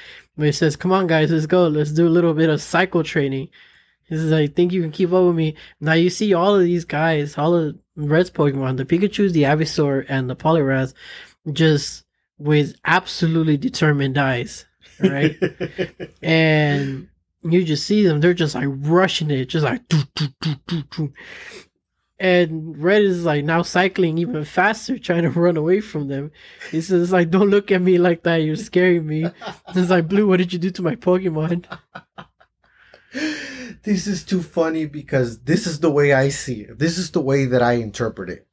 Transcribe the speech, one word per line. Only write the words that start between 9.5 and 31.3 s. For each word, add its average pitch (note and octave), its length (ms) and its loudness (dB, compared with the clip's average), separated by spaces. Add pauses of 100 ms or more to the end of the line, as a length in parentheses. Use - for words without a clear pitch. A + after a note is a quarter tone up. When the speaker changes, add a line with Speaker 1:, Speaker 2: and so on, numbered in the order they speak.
Speaker 1:
and C3+ 180 -2
the B2+ 80 -6
Poliwrath, C3+ 560 0 (600)
just D3+ 520 0 (340)
with D3 460 0
absolutely D#3+ 720 0
determined C#3+ 640 0
eyes, C3 480 -4 (340)
right? D#3 380 0 (420)
Speaker 2:
<laughs> - 420 -12
Speaker 1:
And D3+ 840 0 (340)
you F3 220 2
just D3+ 220 -4
see G#3 200 2
them, D3+ 140 2
they're F3 140 4
just, D#3+ 200 -2
like, C#3 140 -4
rushing D3+ 600 0
it, C3 160 -2
just D#3 180 -2
like, C#3+ 240 -4
"Doo, D3+ 140 2 (120)
doo, D3 140 -4 (140)
doo, D#3 120 -2 (120)
doo, E3 240 -6
doo." D3 220 -8 (1080)
And E3 640 0
Red G3+ 200 4
is, F3+ 220 0
like, D3 200 0
now E3 180 0
cycling F3+ 560 0
even E3+ 260 -4
faster, A3 540 -2
trying E3+ 260 -2
to D#3 60 0
run E3+ 280 2
away F3 220 0
from D3+ 280 -8
them. C#3 220 -8 (400)
He D#3+ 120 -4
says, F3 300 0
like, F3 180 2
"Don't F#3+ 200 4
look G3+ 200 2
at F#3 120 2
me F3+ 160 4
like F3 260 2
that, E3+ 120 2
you're D#3 200 0
scaring F3 500 2
me." D#3 200 -2 (480)
It's F3+ 160 2
like, F3 180 2
"Blue, G3+ 200 2
what F#3 100 4
did F3+ 140 -2
you F#3 60 -4
do F3 120 -4
to F#3 120 -10
my E3 140 -2
Pokemon?" F3 680 -2 (2250)